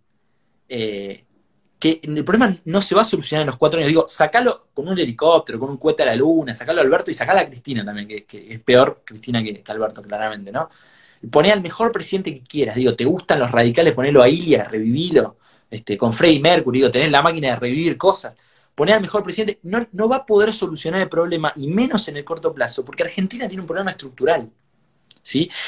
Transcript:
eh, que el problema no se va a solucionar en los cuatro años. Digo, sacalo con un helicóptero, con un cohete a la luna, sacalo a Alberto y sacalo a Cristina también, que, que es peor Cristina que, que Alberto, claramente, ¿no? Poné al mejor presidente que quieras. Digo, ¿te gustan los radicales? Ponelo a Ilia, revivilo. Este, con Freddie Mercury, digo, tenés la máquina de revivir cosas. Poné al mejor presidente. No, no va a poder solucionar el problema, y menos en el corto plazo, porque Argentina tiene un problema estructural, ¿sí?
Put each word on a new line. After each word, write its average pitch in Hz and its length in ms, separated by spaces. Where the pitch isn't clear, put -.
eh, 101 540
que 160 240
el 151 220
problema 196 400
no 180 180
se 180 140
va 214 60
a 220 40
solucionar 156 360
en 147 60
los 127 100
cuatro 156 200
años. 147 120
Digo, 160 180
sacalo 226 680
con 147 140
un 185 100
helicóptero, 147 640
con 135 100
un 139 80
cohete 156 240
a 139 60
la 117 80
luna, 143 400
sacalo 156 240
a 147 40
Alberto 165 280
y - 20
sacalo 170 280
a 156 40
Cristina 127 400
también, 104 220
que, 107 160
que 107 300
es 113 80
peor 127 440
Cristina 113 380
que, 104 180
que - 100
Alberto, 107 300
claramente, 104 500
¿no? 139 180
Poné 151 220
al 202 100
mejor 226 300
presidente 185 420
que 131 80
quieras. 120 340
Digo, 127 200
¿te 117 100
gustan 165 340
los 120 120
radicales? 120 420
Ponelo 135 300
a 127 60
Ilia, 156 340
revivilo. 120 720
Este, 104 280
con 123 160
Freddie 160 260
Mercury, 139 400
digo, 131 120
tenés 147 200
la 143 100
máquina 139 280
de 120 80
revivir 139 400
cosas. 185 380
Poné 185 200
al 220 80
mejor 202 200
presidente. 190 420
No, 220 280
no 208 160
va 254 100
a 262 80
poder 214 280
solucionar 180 480
el 185 80
problema, 165 460
y 139 120
menos 226 400
en 143 100
el 143 60
corto 160 300
plazo, 123 320
porque - 180
Argentina 196 440
tiene 190 140
un 165 60
problema 185 240
estructural, 131 580
¿sí? - 260